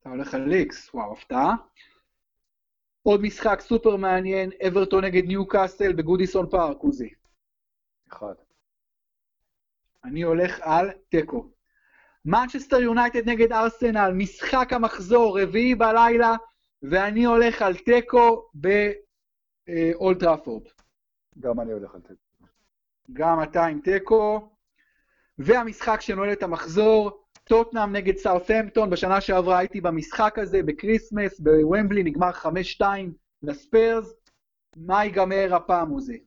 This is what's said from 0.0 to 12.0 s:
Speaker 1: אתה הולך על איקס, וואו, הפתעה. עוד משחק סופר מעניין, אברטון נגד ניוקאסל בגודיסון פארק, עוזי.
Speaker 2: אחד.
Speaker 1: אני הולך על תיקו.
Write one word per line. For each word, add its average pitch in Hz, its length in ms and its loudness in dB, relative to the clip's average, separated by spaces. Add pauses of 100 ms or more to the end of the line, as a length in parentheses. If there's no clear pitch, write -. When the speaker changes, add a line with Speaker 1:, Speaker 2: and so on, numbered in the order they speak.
Speaker 1:
אתה - 80 -20
הולך 135 260 -10
על 135 180 -4
איקס, - 420 -4
וואו, 107 180 -10
הפתעה. 135 420 -2 (1500)
עוד 208 180 2
משחק 208 400 -2
סופר 220 360 0
מעניין, 190 540 -2 (160)
אברטון 190 380 2
נגד 180 200 0
ניוקאסל 190 680 0
בגודיסון 180 580 0
פארק, 165 280 0
עוזי. 123 320 -4 (1000)
Speaker 2:
אחד. 101 220 -14 (1700)
Speaker 1:
אני 143 180 -8
הולך 170 400 -2
על 175 280 0 (180)
תיקו. - 420 -4 (720)